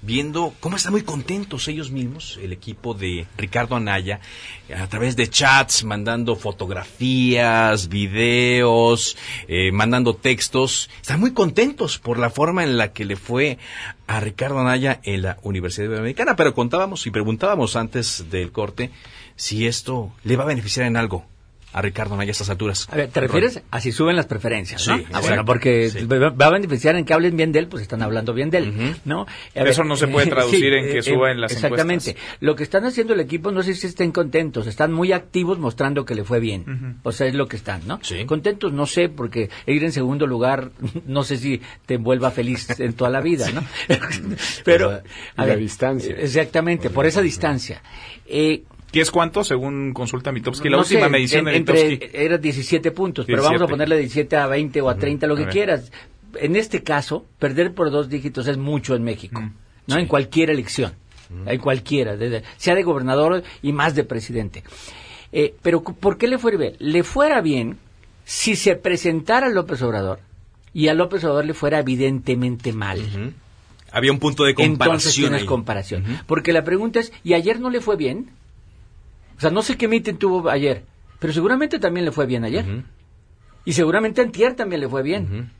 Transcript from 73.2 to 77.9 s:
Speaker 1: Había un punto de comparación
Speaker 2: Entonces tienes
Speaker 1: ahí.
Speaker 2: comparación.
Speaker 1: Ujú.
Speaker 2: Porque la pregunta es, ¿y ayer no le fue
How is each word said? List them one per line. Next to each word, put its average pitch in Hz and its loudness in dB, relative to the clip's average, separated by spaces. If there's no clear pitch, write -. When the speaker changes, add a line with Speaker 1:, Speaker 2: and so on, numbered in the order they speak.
Speaker 1:
Había 127 2
un 139 2
punto 147 0
de 139 4
comparación 151 4
Speaker 2:
Entonces 156 0
tienes 139 2
Speaker 1:
ahí. - -4
Speaker 2:
comparación. 107 -2
Speaker 1:
Ujú. 113 -4
Speaker 2:
Porque 165 0
la 160 4
pregunta 208 0
es, 226 -6
¿y 170 2
ayer 196 2
no 254 -4
le 247 -2
fue 214 0